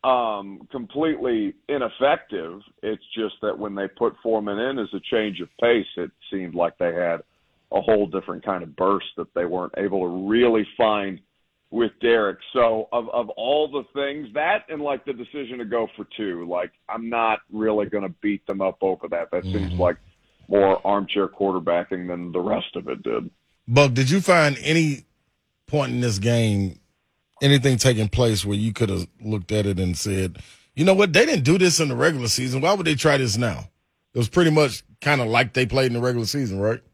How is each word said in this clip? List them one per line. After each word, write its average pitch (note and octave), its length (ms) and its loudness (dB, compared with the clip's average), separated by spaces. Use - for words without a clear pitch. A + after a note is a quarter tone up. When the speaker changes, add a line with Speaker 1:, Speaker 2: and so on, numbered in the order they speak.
Speaker 1:
um, G#2+ 680 0
completely B2 800 -2
ineffective. A2+ 920 -2
It's G#2+ 220 -6
just A2 280 -6
that G#2+ 160 -4
when G2+ 180 -8
they G2 120 -4
put A2+ 360 -2
Foreman G#2+ 360 -2
in C3 200 -4
as G#2 140 -8
a F#2+ 60 -6
change G#2+ 420 -2
of E2 80 -10
pace, A#2 280 2
it E2+ 140 -6
seemed F2+ 240 -8
like E2+ 220 0
they E2+ 160 0
had E2+ 300 -2
a F#2+ 100 0
whole G#2 260 2
different F#2 360 -6
kind F#2 200 -4
of D#2 120 -18
burst F#2 320 0
that E2+ 160 -10
they F2 120 -2
weren't F2+ 320 -4
able F#2+ 240 -2
to F2+ 280 -4
really A2+ 360 4
find G2+ 420 0
with A2+ 220 0
Derrick. A2 380 2
So A2+ 380 2
of, A#2+ 180 -4
of A2 220 -2
all C#3+ 380 0
the C3+ 140 -6
things, C#3+ 400 -6
that F3 360 -2
and, D3+ 120 -8
like, C#3 240 -6
the C#3+ 80 -8
decision B2 460 -12
to A#2 60 -8
go A2 300 -2
for G#2 100 -12
two, F2 280 -6
like, F2 260 -4
I'm A2+ 200 -8
not A2+ 300 0
really G#2+ 340 0
gonna G2 240 -4
beat G#2 260 -4
them G2 140 -4
up F#2+ 200 -2
over F#2 280 -2
that. E2+ 220 -6
That F2+ 120 -4
seems F#2+ 300 -4
Speaker 2:
Mm-hmm. F2+ 80 -2
Speaker 1:
like F2 160 2
more F#2+ 360 4
armchair G2 440 0
quarterbacking F2+ 800 -2
than F2 260 -8
the F2+ 80 -2
rest - 340 -4
of - 140 -10
it B1+ 140 -8
did. A#1 260 -6
Speaker 2:
Buck, C3 260 4
did B2+ 160 2
you F#3+ 100 4
find D#3 420 4
any D3+ 440 0
point C3+ 260 -2
in B2 80 -2
this A2+ 180 0
game, G#2 580 2
anything C#3 360 6
taking A2 320 2
place A2 340 2
where G#2 140 -2
you G#2+ 160 0
could G#2+ 160 0
have F2+ 180 -4
looked G#2+ 320 -6
at G#2 120 0
it G2 140 0
and F2+ 180 0
said, F#2+ 420 -4
"You D3 80 0
know F#3+ 100 6
what? F#3+ 200 4
They G#3+ 120 6
didn't G#3+ 200 0
do E3 120 6
this F3+ 220 4
in D#3 80 2
the B2+ 80 -2
regular C3+ 320 0
season. B2+ 320 -2
Why E3+ 140 2
would F#3+ 120 -2
they D#3 100 2
try C#3+ 200 4
this B2 220 0
now?" A#2 320 -4
It - 40 -2
was A#2 100 0
pretty E3+ 240 4
much D3+ 320 2
kinda C#3+ 240 0
like A#2 300 2
they B2+ 120 2
played C3 220 2
in A#2 60 0
the A#2+ 80 -2
regular A#2+ 240 0
season, G#2 340 -4
right? A2 220 0